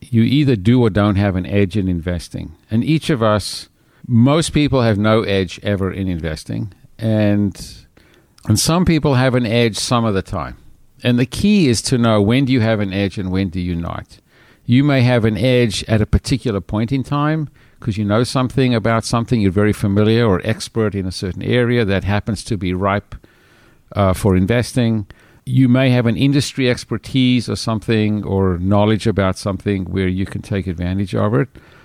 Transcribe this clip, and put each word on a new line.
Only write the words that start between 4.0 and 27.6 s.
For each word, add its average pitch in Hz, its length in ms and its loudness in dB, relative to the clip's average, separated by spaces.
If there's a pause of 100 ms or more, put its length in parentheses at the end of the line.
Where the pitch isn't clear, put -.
most 131 460 2
people 139 300 2
have 107 160 2
no 110 240 2
edge 95 400 -2
ever 98 280 -2
in 95 160 -6
investing. 90 640 -6 (280)
And, 104 840 -2 (640)
and 107 120 2
some 165 260 2
people 151 300 2
have 127 180 2
an 123 140 0
edge 117 300 0
some 117 280 0
of 107 80 0
the 95 80 0
time. 69 360 -8 (460)
And 120 140 2
the 127 80 0
key 202 440 2
is 113 140 2
to 131 140 0
know 113 240 4
when 123 240 2
do 127 80 0
you 127 80 2
have 110 200 0
an 95 120 -4
edge 98 240 -2
and 92 140 -6
when 95 180 0
do 90 100 -8
you 87 160 -4
not. - 440 -10 (480)
You 127 160 4
may 139 180 2
have 120 240 2
an 110 120 0
edge 123 500 2
at 107 140 2
a 107 40 0
particular 110 560 -2
point 113 300 -4
in 135 100 -2
time 147 480 -2 (300)
'cause 104 180 -6
you 107 80 -2
know 104 180 2
something 127 520 0
about 113 300 0
something, 117 360 -2
you're 98 100 2
very 104 220 2
familiar 107 520 2
or 95 180 2
expert 107 500 -4
in 98 120 -4
a 92 60 -6
certain 95 320 -8
area 120 420 2
that 95 180 0
happens 101 400 -2
to 110 140 -6
be 90 160 -4
ripe, 98 420 -2 (800)
uh, 98 180 2
for 95 220 2
investing. 113 720 0 (400)
You 127 240 2
may 131 220 4
have 123 160 2
an 113 100 0
industry 139 500 0
expertise 123 800 0
or 110 80 -4
something 107 680 -2